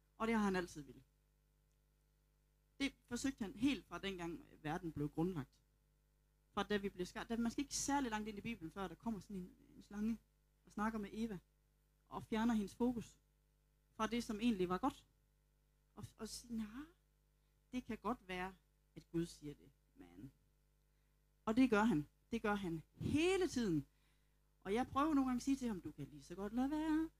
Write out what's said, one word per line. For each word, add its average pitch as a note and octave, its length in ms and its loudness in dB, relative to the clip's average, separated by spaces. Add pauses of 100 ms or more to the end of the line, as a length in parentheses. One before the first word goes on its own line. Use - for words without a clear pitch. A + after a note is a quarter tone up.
(180)
og A3+ 100 -2
det A3+ 80 4
har G#3+ 80 4
han G3 120 4
altid F3 260 -2
ville. B2+ 220 -16 (1800)
Det C#4 140 -2 (140)
forsøgte B3 360 -2
han F#3 120 -6
helt A3+ 300 2
fra F3 140 -8
dengang, F3 460 -4 (160)
verden D#3+ 300 -2
blev D3 180 -2
grundlagt. E3 400 0 (1000)
Fra G3+ 120 0
da G#3 140 2
vi G3 120 -2
blev F3+ 160 -4
skabt. - 240 -8
Der, A3+ 80 -2
man A#3 140 0
skal C#4 120 -2
ikke - 120 -8
særlig C#4 360 2
langt G#3+ 160 -2
ind G#3 100 -8
i G3 40 -10
Bibelen, F#3+ 300 -6
før G3 160 -4
der E3+ 80 -10
kommer A3 240 -4
sådan G3+ 160 -10
en, F#3 200 -8 (200)
en G3+ 80 -20
slange G#3+ 340 -2 (480)
og F3+ 60 -20
snakker A3 280 -2
med G3 140 -8
Eva, G#3+ 260 -4 (720)
og - 140 -8
fjerner A#3 300 2
hendes G3+ 220 0
fokus A#3+ 400 0 (800)
fra A3 120 0
det, A#3 160 -2
som G#3+ 160 -6
egentlig G3 300 2
var F#3 80 2
godt. - 280 -2 (880)
Og, G3+ 100 -14 (120)
og A3 120 -8
siger, A#3 240 -10
"Nej, A3 320 -6 (840)
det B3 140 -4
kan G#3+ 120 -6
godt G#3 300 -4
være, F#3 280 -4 (400)
at - 160 -18
Gud E3+ 140 0
siger D3 280 -10
det, - 180 -20 (240)
men." F2+ 360 -16 (1120)
Og A3 100 2
det C4 140 8
gør G#3 140 8
han. D4 240 4 (240)
Det A#3 100 -2
gør G#3 140 2
han E3+ 280 -2 (120)
hele F4 520 4
tiden. F3+ 400 2 (760)
Og G3 100 -2
jeg B3+ 140 2
prøver D4+ 260 2
nogle C4+ 160 4
gange B3 80 2
at - 60 -4
sige C#4 140 2
til B3 100 -2
ham, G3 140 -2
"Du D3+ 100 -8
kan C#3+ 140 -8
lige C#3+ 180 -14
så E3+ 120 -12
godt G3+ 180 -4
lade C4 180 2
være." D#4 380 2 (100)